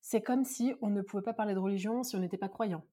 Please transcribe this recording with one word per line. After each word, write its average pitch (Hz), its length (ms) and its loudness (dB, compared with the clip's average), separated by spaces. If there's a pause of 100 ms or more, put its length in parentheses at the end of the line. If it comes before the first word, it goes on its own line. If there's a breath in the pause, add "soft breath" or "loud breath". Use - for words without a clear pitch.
C'est 220 220 0
comme 254 220 2
si 254 360 0
on 208 100 0
ne 202 120 2
pouvait 196 200 -4
pas 226 100 -2
parler 208 220 0
de 190 60 2
religion 202 420 0
si 247 140 -4
on - 20 0
n'était 185 180 0
pas 190 120 -4
croyant, 190 340 -2 (100)